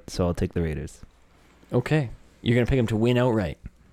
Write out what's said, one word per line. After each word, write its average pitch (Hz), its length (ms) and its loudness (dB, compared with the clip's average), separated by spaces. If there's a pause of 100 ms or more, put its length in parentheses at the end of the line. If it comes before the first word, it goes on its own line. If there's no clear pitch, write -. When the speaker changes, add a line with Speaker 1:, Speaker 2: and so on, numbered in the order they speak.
Speaker 1:
so - 180 -2
I'll 87 80 0
take 90 200 -4
the 87 100 -2
Raiders. 73 380 -8 (680)
Speaker 2:
Okay. 127 380 0 (320)
You're 117 140 2
gonna 120 100 4
pick 135 140 2
'em 113 80 2
to 110 80 -2
win 120 240 2
outright? 113 400 0 (340)